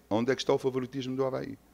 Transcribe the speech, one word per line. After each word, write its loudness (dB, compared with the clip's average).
onde 2
é 2
que -2
está 2
o 4
favoritismo -2
do 0
Avaí? -4